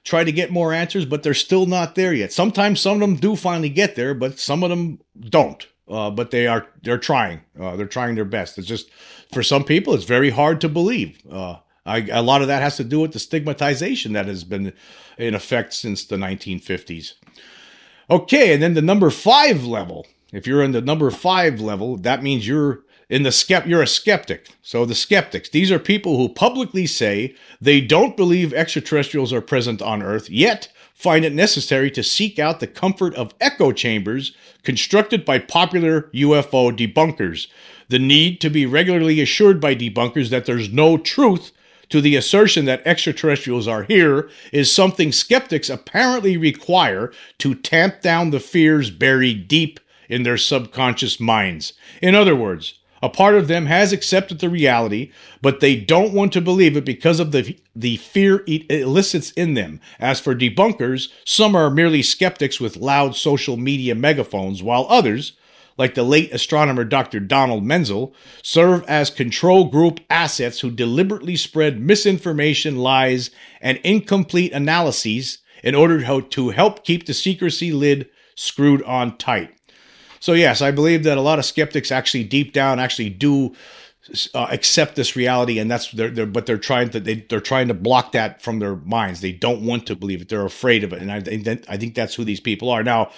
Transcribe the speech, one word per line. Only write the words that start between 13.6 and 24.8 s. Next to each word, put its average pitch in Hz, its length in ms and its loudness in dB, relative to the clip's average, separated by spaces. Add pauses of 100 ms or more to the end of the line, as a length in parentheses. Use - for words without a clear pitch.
that 101 120 -4
has 95 180 -10
been 98 300 -8 (460)
in 117 160 -4
effect 113 400 -4
since 104 300 -8
the 101 120 -6
nineteen 95 400 -8
fifties. 85 580 -10 (920)
Okay, 202 440 4
and 143 100 2
then 170 100 2
the 160 80 2
number 180 300 4
five 247 520 4
level. 87 440 -8 (240)
If 101 160 -12
you're 139 160 2
in 135 80 0
the 120 100 0
number 143 300 0
five 175 480 0
level, 107 380 -6
that 123 260 -2
means 131 240 -4
you're 143 360 -2 (260)
in 139 140 0
the 135 60 0
skept-, 175 380 0
you're 170 140 4
a 131 60 0
skeptic. - 640 -2 (100)
So 120 240 -4